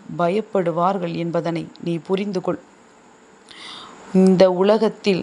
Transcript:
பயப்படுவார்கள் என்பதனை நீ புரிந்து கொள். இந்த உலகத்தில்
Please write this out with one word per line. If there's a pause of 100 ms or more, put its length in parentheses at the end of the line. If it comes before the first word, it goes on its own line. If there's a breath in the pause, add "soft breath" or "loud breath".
(180)
பயப்படுவார்கள்
என்பதனை (160)
நீ
புரிந்து
கொள். (1500 loud breath)
இந்த (100)
உலகத்தில்